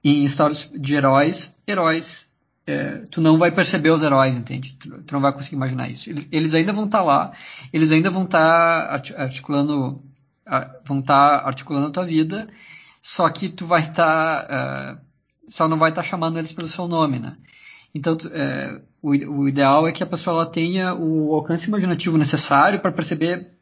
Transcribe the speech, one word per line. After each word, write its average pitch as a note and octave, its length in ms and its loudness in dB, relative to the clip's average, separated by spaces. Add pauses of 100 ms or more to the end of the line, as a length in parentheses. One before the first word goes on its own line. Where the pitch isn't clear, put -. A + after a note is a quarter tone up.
em C#3+ 200 4
histórias D3 480 0
de C#3 220 -4
heróis, C#3+ 600 2 (120)
heróis, E3 640 -2 (360)
é, D3 420 -6
tu - 120 -4
não D#3+ 180 8
vai F3 120 6
perceber E3 380 2
os D#3+ 140 4
heróis, C3+ 320 4
entende? B2+ 440 -10
Tu, - 220 -16
tu - 120 -12
não C#3+ 80 -2
vai C#3 120 2
conseguir C#3 220 -12
imaginar C3 340 -4
isso. B2+ 200 -14
Eles, D3 220 -10
eles D#3 220 0
ainda E3 180 2
vão G#3 160 -4
tá G#3 140 0
lá, D3+ 320 2 (400)
eles D#3 180 4
ainda E3 200 4
vão F#3 140 -2
tá E3 680 4
arti-, C#3 240 -8
articulando, C#3+ 880 -2 (420)
a, C3+ 300 -6 (100)
vão C#3 160 -2
tá C#3+ 420 4
articulando C#3 440 -4
a D3 40 -8
tua F3+ 140 -4
vida, E3 420 -2 (540)
só - 280 -2
que F3 200 -6
tu D#3+ 160 -12
vai D#3+ 260 0
tá, D#3+ 580 0
é, C3+ 480 -6 (500)
só - 200 -2
não D#3+ 100 0
vai D#3 140 2
tá E3 120 -6
chamando E3 340 -4
eles D#3+ 160 -8
pelo E3+ 140 -10
seu F3 200 -8
nome, D#3 300 0
né? A#2 160 -10 (600)
Então, D#3+ 220 -2
tu, D#3+ 160 -12
é, C#3 500 -6 (200)
o, D3+ 80 -4
o C#3+ 380 0
ideal C#3 400 4
é E3 40 0
que D#3+ 120 -6
a F3 40 -4
pessoa E3+ 280 -4
ela E3 100 2
tenha F3+ 480 -2
o D#3+ 400 0
alcance D#3 340 -2
imaginativo F3+ 480 0
necessário D3+ 640 4
pra F3+ 120 0
perceber E3+ 720 -4